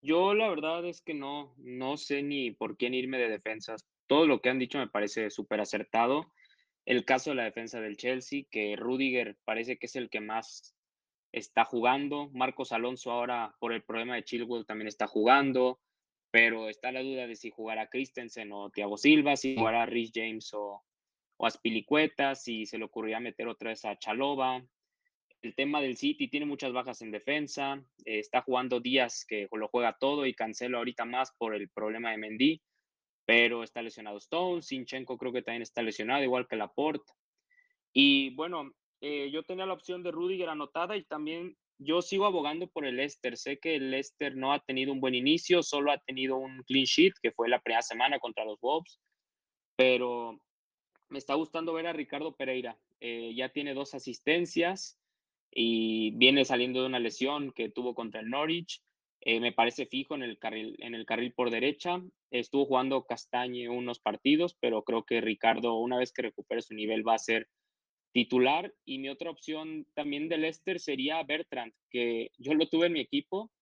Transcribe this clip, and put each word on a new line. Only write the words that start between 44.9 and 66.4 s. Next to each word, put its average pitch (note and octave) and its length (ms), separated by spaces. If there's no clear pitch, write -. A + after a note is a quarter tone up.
un C3+ 80
buen C3 160
inicio, D#3+ 480
solo C#3+ 260
ha C#3 80
tenido C3 380
un C3 260
clean C3+ 220
sheet, E3+ 360
que A2+ 120
fue A#2 160
la B2 120
primera A#2 220
semana B2+ 380
contra A2+ 240
los G#2+ 160
Wolves, D3+ 400
pero B2 640
me C#3 100
está C3+ 160
gustando E3 380
ver E3 160
a E3+ 40
Ricardo D3+ 440
Pereira. B2+ 420
Eh, A#2 340
ya B2+ 140
tiene C#3+ 260
dos C#3 200
asistencias E3+ 1040
y A2+ 580
viene C3 320
saliendo B2+ 360
de C3 60
una C3 120
lesión C3 540
que A2+ 160
tuvo B2 260
contra A#2 260
el A2 100
Norwich. D#3+ 520
Eh, A#2 180
me A#2 140
parece A#2+ 340
fijo C3+ 280
en C#3 80
el A#2 160
carril, A2 400
en A#2 160
el A2+ 100
carril A#2 300
por A#2+ 160
derecha. C#3+ 500
Estuvo C3 340
jugando C3 400
Castañe B2 640
unos A#2+ 300
partidos, D3 600
pero A2+ 240
creo A#2 200
que A#2 160
Ricardo, A2+ 540
una B2 240
vez B2+ 140
que B2+ 100
recupere A2 400